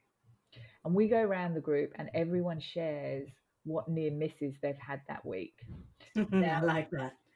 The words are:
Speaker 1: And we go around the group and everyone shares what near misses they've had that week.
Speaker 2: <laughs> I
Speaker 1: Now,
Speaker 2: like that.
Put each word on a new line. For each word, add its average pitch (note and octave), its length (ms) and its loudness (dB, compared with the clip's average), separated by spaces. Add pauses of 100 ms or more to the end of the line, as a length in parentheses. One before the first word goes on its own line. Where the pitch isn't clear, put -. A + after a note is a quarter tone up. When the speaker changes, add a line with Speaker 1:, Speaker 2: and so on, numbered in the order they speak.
(840)
Speaker 1:
And D#3+ 100 2
we G#3+ 120 6
go A3+ 140 6
around F#3 320 0
the D#3+ 80 -2
group D3 340 2
and D3+ 180 -8
everyone E3+ 460 0
shares C#3+ 680 -4 (360)
what D#3+ 240 -2
near D#3+ 220 0
misses D3 500 -4
they've C#3+ 160 -2
had C#3 300 -10
that - 180 -10
week. - 340 -8 (400)
Speaker 2:
<laughs> - 160 -20
I G#3+ 160 4
Speaker 1:
Now, E3+ 340 4
Speaker 2:
like D#3+ 260 2
that. C3 260 -4 (180)